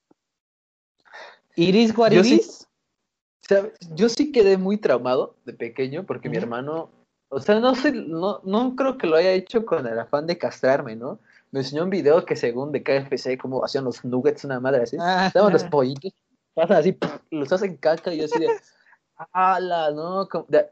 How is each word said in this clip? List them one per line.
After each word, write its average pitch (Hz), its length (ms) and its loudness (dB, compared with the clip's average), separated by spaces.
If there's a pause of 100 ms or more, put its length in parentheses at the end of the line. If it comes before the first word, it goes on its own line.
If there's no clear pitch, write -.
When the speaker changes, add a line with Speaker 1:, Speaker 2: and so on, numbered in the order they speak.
(1600)
Speaker 1:
it 175 180 4
is 220 220 4
what 226 160 4
Speaker 2:
Yo 180 80 8
Speaker 1:
it 208 60 6
Speaker 2:
sí, 269 140 6
Speaker 1:
is. - 260 -8 (760)
Speaker 2:
¿sabes? 202 300 0 (220)
Yo 190 140 2
sí 285 240 -2
quedé 196 240 6
muy 190 220 -2
traumado 127 640 0
de 120 80 -14
pequeño 131 540 -8
porque 123 220 -8
mi 117 80 -4
Speaker 1:
Ujú. 110 80 -4
Speaker 2:
hermano, 139 460 -8 (380)
o 135 120 -8
sea, 208 200 2
no 254 140 4
sé, 269 180 0
no, 185 520 -6
no 240 320 -2
creo 269 220 0
que - 80 -4
lo 160 100 2
haya 185 160 4
hecho 190 340 -2
con 151 200 -2
el 113 120 -4
afán 143 280 -4
de 170 120 -4
castrarme, 135 580 -2
¿no? 135 220 -10 (320)
Me 135 100 -6
enseñó 143 240 -4
un 190 60 -4
video 165 340 2
que 147 120 -4
según 131 360 -4
de 127 100 -2
K 139 140 0
F 135 220 -4
C, 131 200 -4
cómo 131 260 -6
hacían 135 200 -4
los 120 200 -6
nuggets, 127 400 -2
una 135 160 -6
madre 131 220 0
así. 117 160 -6
Speaker 1:
Ah. 180 300 0
Speaker 2:
Estaban 190 240 4
los - 120 4
pollitos, 143 480 -2 (420)
pasan 175 240 4
así, 175 140 2
¡pum! - 180 -6 (200)
Los 143 220 -4
hacen 190 240 -2
caca 165 360 -2
y 156 60 -6
yo 151 80 -4
así 466 120 -2
de, 320 100 0 (840)
"Ala, 180 600 0
no", 180 360 -6
como, 170 200 -6
de, 151 240 4